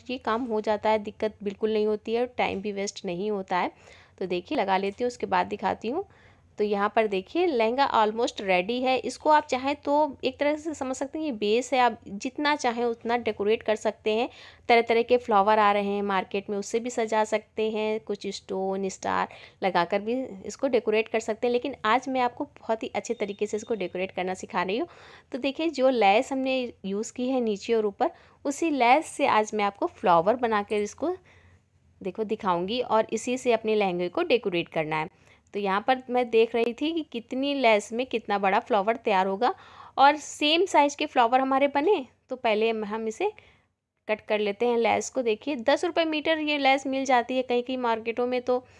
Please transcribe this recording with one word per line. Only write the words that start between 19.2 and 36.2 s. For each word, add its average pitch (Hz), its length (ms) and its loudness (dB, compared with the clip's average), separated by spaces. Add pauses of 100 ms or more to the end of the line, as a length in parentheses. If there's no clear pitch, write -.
लगाकर 190 380 2
भी 226 140 -2 (300)
इसको 269 240 -4
डेकोरेट 226 380 2
कर 220 140 -2
सकते 226 260 -4
हैं। 240 40 0
लेकिन 240 240 -2 (100)
आज 247 240 2
मैं 262 120 0
आपको 247 240 -2 (140)
बहुत 226 240 -4
ही - 100 -8
अच्छे 214 220 -4
तरीके 208 320 -4
से 214 100 -4
इसको 220 180 -4
डेकोरेट 185 360 -6
करना 185 240 -4
सिखा 185 280 -4
रही 185 140 -2
हूँ। 339 100 -4 (440)
तो 269 80 -8
देखिए 277 320 -2
जो 262 200 4
लेस 226 400 4
हमने 262 260 -2 (280)
यूज़ 196 280 -6
की 247 160 -4
है 262 120 0
नीचे 220 320 -2
और 220 120 2
ऊपर, 247 260 -2 (340)
उसी 311 260 -2
लेस 269 360 4
से 277 220 -2
आज 214 240 2
मैं 208 120 0
आपको 247 220 -4
फ्लावर 180 500 2
बनाकर 220 400 -2
इसको 262 380 -4 (840)
देखो 196 240 -6
दिखाऊंगी 196 560 -2
और 220 320 2
इसी 247 240 -4
से 254 160 0
अपने 220 220 0
लहंगे 180 340 0
को 330 140 -2
डेकोरेट 202 460 0
करना 156 260 -4
है। 156 140 -4 (440)
तो 202 60 -6
यहाँ 202 280 -2
पर 254 220 2
मैं 247 200 0